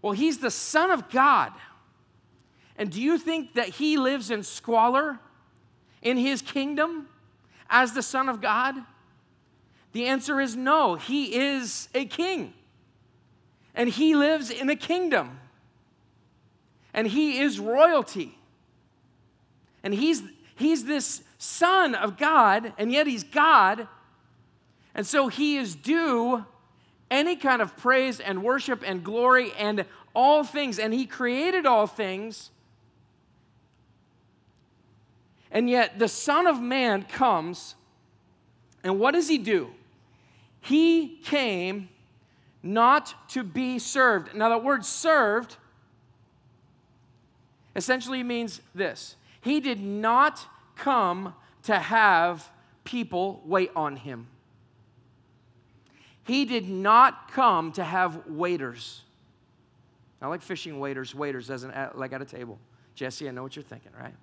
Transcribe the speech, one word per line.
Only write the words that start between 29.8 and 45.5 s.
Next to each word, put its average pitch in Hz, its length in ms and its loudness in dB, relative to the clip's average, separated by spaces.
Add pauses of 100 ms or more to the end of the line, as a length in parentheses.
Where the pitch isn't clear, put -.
all 294 280 6
things. 269 380 -4
And 220 120 -2
he 247 140 -2
created 294 580 -2
all 226 220 4
things. 202 640 -8 (3000)
And 240 180 2
yet 240 300 2
the 220 80 4
Son 311 400 2
of 277 120 2
Man 240 440 0
comes, 180 720 -2 (1040)
and 196 160 0
what 240 140 4
does 330 160 0
he 311 100 2
do? 180 320 0 (880)
He 320 640 2
came 196 640 -2 (760)
not 233 520 4 (160)
to 262 120 -4
be 254 360 -4
served. 233 560 0
Now, 214 160 2
the 233 80 2
word 247 260 0
served 247 720 2 (2250)